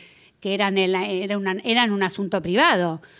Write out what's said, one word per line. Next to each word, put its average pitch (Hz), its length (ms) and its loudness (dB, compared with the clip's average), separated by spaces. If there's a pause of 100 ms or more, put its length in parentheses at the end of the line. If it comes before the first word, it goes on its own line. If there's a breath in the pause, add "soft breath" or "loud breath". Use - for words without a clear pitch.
(420 loud breath)
que 196 120 -4
eran, 196 240 0
el, 185 180 2
era 196 420 -4
una, 190 260 -2
eran 233 280 2
un 196 120 0
asunto 190 380 -2
privado, 180 600 2 (180 soft breath)